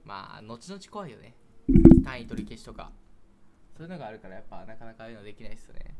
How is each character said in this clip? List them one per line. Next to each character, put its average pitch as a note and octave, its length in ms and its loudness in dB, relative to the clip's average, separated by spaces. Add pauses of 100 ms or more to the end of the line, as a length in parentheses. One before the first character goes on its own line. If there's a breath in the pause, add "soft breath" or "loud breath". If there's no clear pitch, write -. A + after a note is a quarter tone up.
ま G2+ 340 -16
あ、 G#2 40 -20
後 A#2 280 -18
々 G3 200 -16
怖 G3+ 180 -12
い C3 40 -16
よ G#2 60 -20
ね。 A2 180 -20 (680)
単 C3 180 -10
位 A#2 60 -16
取 G#2+ 160 -10
り G#2 40 -14
消 A#2 100 -16
し - 60 -20
と A#2+ 100 -18
か。 - 180 -16 (840)
そ D#3 80 -16
う E3 40 -16
い - 20 -18
う - 20 -14
の F3+ 60 -14
が B2+ 100 -14
あ G#2+ 40 -14
る A2 80 -18
か - 80 -20
ら、 F#2+ 80 -16
や F#2+ 60 -14
っ - 80 -16
ぱ F2+ 160 -12
な A2 100 -12
か A2+ 100 -12
な A2+ 80 -14
か A2+ 120 -20
あ - 20 -16
あ - 20 -16
い A#2 40 -16
う - 20 -16
の G2+ 80 -20
で G#2 100 -16
き A#2 100 -20
な A2+ 60 -10
い - 40 -6
っ A2+ 40 -10
す - 80 -18
よ - 80 -20
ね。 - 260 -10